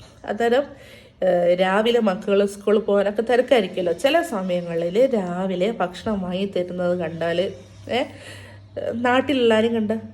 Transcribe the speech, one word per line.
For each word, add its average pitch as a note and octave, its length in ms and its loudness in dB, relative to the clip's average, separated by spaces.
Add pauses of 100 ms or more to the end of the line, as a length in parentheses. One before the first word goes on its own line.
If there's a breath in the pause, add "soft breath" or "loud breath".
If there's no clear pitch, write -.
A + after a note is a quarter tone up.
(240 loud breath)
അന്നേരം, A#3 380 0 (600 loud breath)
ഏഹ്, F3 380 4
രാവിലെ A3 400 2
മക്കള് G3+ 460 2
സ്കൂളിൽ G#3 340 0
പോകാനൊക്കെ G3+ 420 0
തിരക്കായിരിക്കുമല്ലോ. A3 680 2
ചില C#4 300 2
സമയങ്ങളിൽ F3+ 920 -2
രാവിലെ F#3 560 -2
ഭക്ഷണം G3+ 500 -4
വാങ്ങി F#3 360 -4
തരുന്നത് F3+ 420 -2
കണ്ടാല്, E3+ 520 -2 (400)
ഏ, A#3+ 120 0 (920 loud breath)
നാട്ടിലെല്ലാരും A#3+ 800 2
കണ്ട A3 180 0 (220)